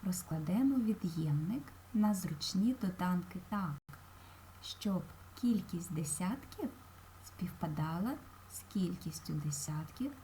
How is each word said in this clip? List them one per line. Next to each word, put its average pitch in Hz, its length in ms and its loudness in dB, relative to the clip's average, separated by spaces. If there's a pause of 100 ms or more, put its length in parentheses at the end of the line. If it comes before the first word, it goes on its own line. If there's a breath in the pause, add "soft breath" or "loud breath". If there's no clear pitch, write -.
розкладемо 185 720 4
від'ємник 175 880 2 (300)
на 214 200 6
зручні 185 680 2
доданки 180 580 0 (100)
так, 180 280 0 (840 loud breath)
щоб - 420 -2 (320)
кількість 185 580 2
десятків 190 760 -2 (540)
співпадала 165 960 -2 (340)
з - 80 -10
кількістю 175 720 -2
десятків 156 800 -2 (100)